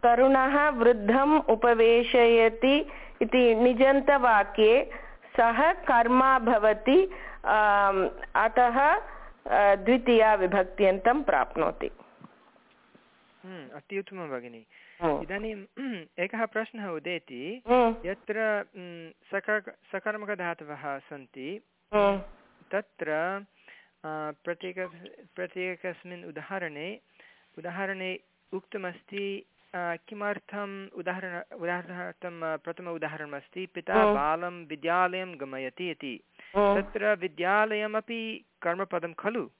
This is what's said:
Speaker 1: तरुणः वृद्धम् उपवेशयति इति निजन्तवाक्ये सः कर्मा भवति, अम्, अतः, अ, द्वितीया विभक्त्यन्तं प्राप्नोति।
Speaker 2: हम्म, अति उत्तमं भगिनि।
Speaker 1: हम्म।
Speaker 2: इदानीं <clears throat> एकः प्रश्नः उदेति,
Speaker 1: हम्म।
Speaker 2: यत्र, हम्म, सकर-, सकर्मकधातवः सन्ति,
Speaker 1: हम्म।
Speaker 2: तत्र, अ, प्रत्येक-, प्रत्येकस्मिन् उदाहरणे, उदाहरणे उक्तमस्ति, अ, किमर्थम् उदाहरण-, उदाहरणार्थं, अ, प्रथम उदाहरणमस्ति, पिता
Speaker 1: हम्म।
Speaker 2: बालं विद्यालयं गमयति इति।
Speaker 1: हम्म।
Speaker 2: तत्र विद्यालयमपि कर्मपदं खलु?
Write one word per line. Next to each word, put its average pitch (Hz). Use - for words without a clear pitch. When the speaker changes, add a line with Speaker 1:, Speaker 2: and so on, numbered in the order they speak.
Speaker 1:
तरुणः 269
वृद्धम् 247
उपवेशयति 233
इति 240
निजन्तवाक्ये 247
सः 240
कर्मा 254
भवति, 233
अम्, 202
अतः, 247
अ, -
द्वितीया 220
विभक्त्यन्तं 196
प्राप्नोति। -
Speaker 2:
हम्म, 175
अति 196
उत्तमं 185
भगिनि। 120
Speaker 1:
हम्म। 151
Speaker 2:
इदानीं 202
<clears throat> 220
एकः 220
प्रश्नः 220
उदेति, 165
Speaker 1:
हम्म। 226
Speaker 2:
यत्र, 208
हम्म, 170
सकर-, -
सकर्मकधातवः 175
सन्ति, 139
Speaker 1:
हम्म। 202
Speaker 2:
तत्र, 190
अ, 156
प्रत्येक-, 180
प्रत्येकस्मिन् 180
उदाहरणे, 170
उदाहरणे 185
उक्तमस्ति, 196
अ, -
किमर्थम् 196
उदाहरण-, 180
उदाहरणार्थं, 175
अ, 156
प्रथम 170
उदाहरणमस्ति, 156
पिता 185
Speaker 1:
हम्म। 208
Speaker 2:
बालं 170
विद्यालयं 175
गमयति 135
इति। 139
Speaker 1:
हम्म। 202
Speaker 2:
तत्र 208
विद्यालयमपि 214
कर्मपदं 170
खलु? 202